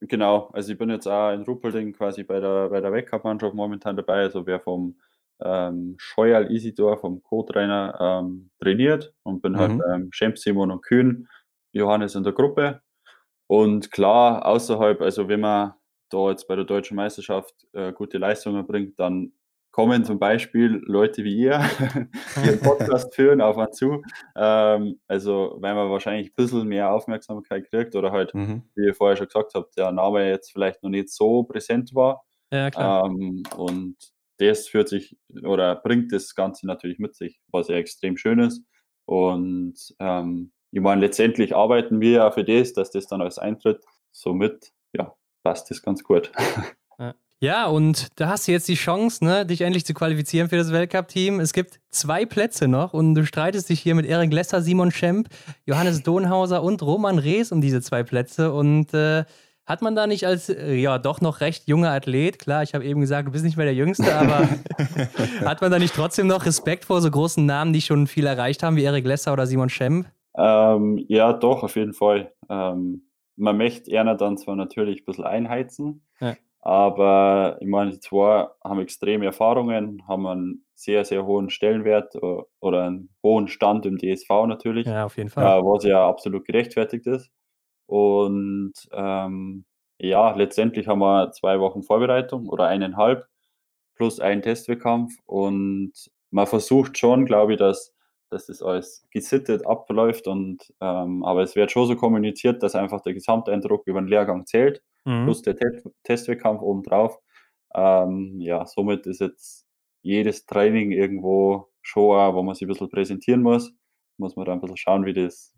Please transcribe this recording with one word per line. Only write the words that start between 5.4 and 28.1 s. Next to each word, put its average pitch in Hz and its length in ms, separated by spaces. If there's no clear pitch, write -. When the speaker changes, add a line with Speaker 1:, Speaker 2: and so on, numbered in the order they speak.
Speaker 1:
ähm, 90 580
Scheuerl 110 540
Isidor, 107 460
vom 90 240
Co-Trainer, 101 800
ähm, 92 500
trainiert 131 600
und 95 200
bin 95 140
halt 95 160
Speaker 2:
Mhm. 117 60
Speaker 1:
beim 90 320
Champ 110 280
Simon 98 340
und 90 100
Kühn, 123 460
Johannes 104 440
in 95 80
der 101 80
Gruppe. 143 480
Und 104 460
klar, 113 540
außerhalb, 110 540
also 95 280
wenn 104 120
man 104 340
da 98 200
jetzt - 180
bei 95 80
der 95 80
Deutschen 101 320
Meisterschaft, 101 580
äh, 95 200
gute 98 260
Leistungen 101 480
bringt, 101 320
dann 90 340
kommen 117 320
zum 104 160
Beispiel 110 680
Leute 104 380
wie 104 120
ihr, 131 220
<laughs> 135 500
die 139 120
einen - 120
Speaker 2:
<laughs> - 20
Speaker 1:
Podcast 127 500
führen, 135 280
auf 107 180
einen 110 140
zu. 143 300
Ähm, 107 720
also, 98 500
weil 98 160
man 101 160
wahrscheinlich 101 380
ein - 80
bisschen 120 320
mehr 101 240
Aufmerksamkeit 107 800
kriegt 117 260
oder 95 160